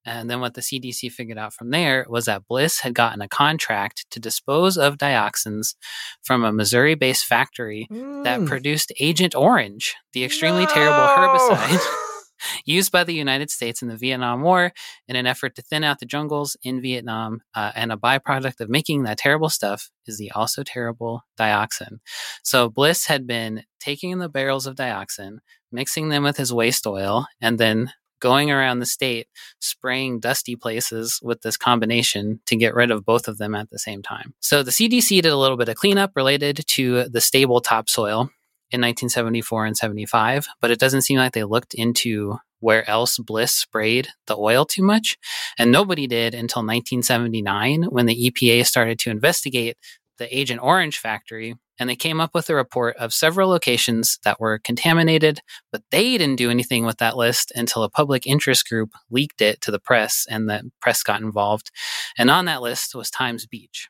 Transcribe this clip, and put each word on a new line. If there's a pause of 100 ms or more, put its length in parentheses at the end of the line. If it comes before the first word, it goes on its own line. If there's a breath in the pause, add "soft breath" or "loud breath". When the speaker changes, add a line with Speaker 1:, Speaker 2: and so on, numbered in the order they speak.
Speaker 1:
And
then
what
the
C
D
C
figured
out
from
there
was
that
Bliss
had
gotten
a
contract
to
dispose
of
dioxins (480 loud breath)
from
a
Missouri-based
factory
that
Speaker 2:
Mm.
Speaker 1:
produced
Agent
Orange, (200)
the
extremely
terrible
Speaker 2:
No!
Speaker 1:
herbicide
<laughs> (640 loud breath)
used
by
the
United
States
in
the
Vietnam
War (360 loud breath)
in
an
effort
to
thin
out
the
jungles
in
Vietnam, (140)
uh,
and
a
byproduct
of
making
that
terrible
stuff (160)
is
the
also
terrible (180)
dioxin. (420 loud breath)
So
Bliss
had
been (180)
taking
the
barrels
of
dioxin, (340 soft breath)
mixing
them
with
his
waste
oil, (140)
and
then (280)
going
around
the
state (300 loud breath)
spraying
dusty
places
with
this
combination
to
get
rid
of
both
of
them
at
the
same
time.
So
the
C
D
C
did
a
little
bit
of
cleanup
related
to
the
stable
topsoil (420)
in
nineteen
seventy-four
and
seventy-five, (120)
but
it
doesn't
seem
like
they
looked
into (200)
where
else
Bliss
sprayed (180)
the
oil
too
much, (420 loud breath)
and
nobody
did
until
nineteen
seventy-nine
when
the
E
P
A
started
to
investigate (400 loud breath)
the
Agent
Orange
factory, (240)
and
they
came
up
with
a
report
of
several
locations
that
were
contaminated, (320 loud breath)
but
they
didn't
do
anything
with
that
list
until
a
public
interest
group (180)
leaked
it
to
the
press,
and
the (100)
press
got
involved. (440 loud breath)
And
on
that
list
was
Times
Beach.